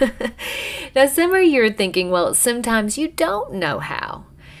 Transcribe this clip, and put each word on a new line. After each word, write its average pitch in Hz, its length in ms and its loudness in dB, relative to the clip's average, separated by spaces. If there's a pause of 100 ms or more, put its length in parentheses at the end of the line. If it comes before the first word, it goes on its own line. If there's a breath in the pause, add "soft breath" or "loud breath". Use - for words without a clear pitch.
<laughs> 240 320 -2 (600 loud breath)
Now, 269 140 6
some 339 280 2
of 381 100 4
you 277 180 6
are 214 80 4
thinking, 185 400 0
"Well, 175 240 2
sometimes 233 640 0
you 302 100 -2
don't 381 440 -2
know 190 260 -2
how." - 460 -8 (360 loud breath)